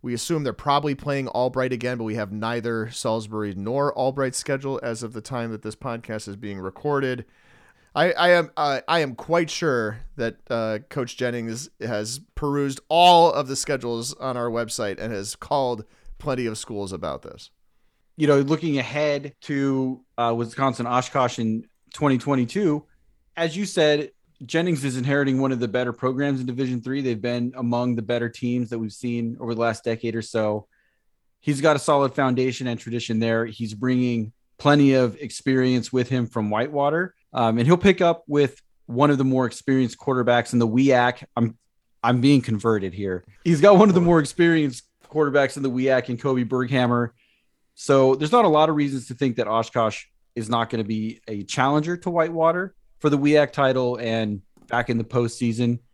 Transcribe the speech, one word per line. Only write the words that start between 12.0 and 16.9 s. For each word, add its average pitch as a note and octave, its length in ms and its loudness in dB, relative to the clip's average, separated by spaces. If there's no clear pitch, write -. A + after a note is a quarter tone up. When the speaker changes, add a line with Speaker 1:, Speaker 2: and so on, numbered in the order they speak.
Speaker 1:
perused C#3+ 520 -2
all E3+ 460 8
of C3+ 140 -2
the C3 80 -6
schedules A#2+ 580 -4
on B2+ 240 -6
our A#2+ 120 -4
website A2+ 500 -4
and A2 120 -8
has G2+ 240 -8
called B2 500 -4
plenty B2+ 260 -4
of A2 120 -4
schools G2+ 360 -8